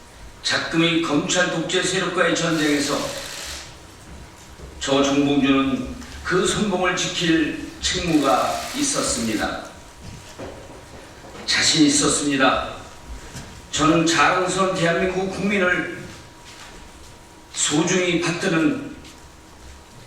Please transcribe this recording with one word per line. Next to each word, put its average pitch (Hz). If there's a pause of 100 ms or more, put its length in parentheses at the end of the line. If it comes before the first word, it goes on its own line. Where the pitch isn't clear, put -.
(440)
작금의 165
검찰 175
독재 170
세력과의 175
전쟁에서 151 (1700)
저 135
정봉주는 139 (320)
그 190
선봉을 180
지킬 160 (100)
책무가 147 (220)
있었습니다. - (1800)
자신 -
있었습니다. - (1000)
저는 160
자랑스러운 180
대한민국 185
국민을 185 (1500)
소중히 175
받드는 165 (1120)